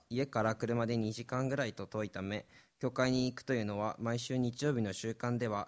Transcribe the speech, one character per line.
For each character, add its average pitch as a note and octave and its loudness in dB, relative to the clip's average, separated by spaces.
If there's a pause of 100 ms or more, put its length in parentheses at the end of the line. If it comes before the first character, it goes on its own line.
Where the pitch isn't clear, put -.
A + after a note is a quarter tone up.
(120)
家 B2 0
か A2+ 0
ら A2 4
車 A#2 2
で A#2 0
二 A2 2
時 A#2 -8
間 C3 0
ぐ C#3 0
ら C3+ 0
い G#2 -4
と F#2+ -8
遠 G#2+ -2
い G2+ -6
た F#2+ -6
め、 G2+ -4 (320)
教 B2 0
会 B2+ 4
に B2+ 4
行 B2 -2
く - -12
と C3+ 0
い A#2+ 2
う - 0
の G#2 -2
は G#2+ 0
毎 A#2 0
週 C3 -2
日 B2 0
曜 D3 4
日 A#2 2
の G2+ 2
習 A2+ -4
慣 A#2+ -2
で A#2 0
は G2+ -2